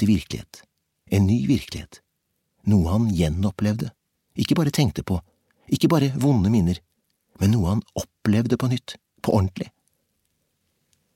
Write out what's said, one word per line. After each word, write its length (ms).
til 100
virkelighet. 520
En 160
ny 180
virkelighet. 540
Noe 180
han 220
gjenopplevde. 800
Ikke 180
bare 160
tenkte 300
på, 160
ikke 240
bare 240
vonde 360
minner, 280
men 140
noe 220
han 100
opplevde 600
på 140
nytt, 240
på 140
ordentlig. 320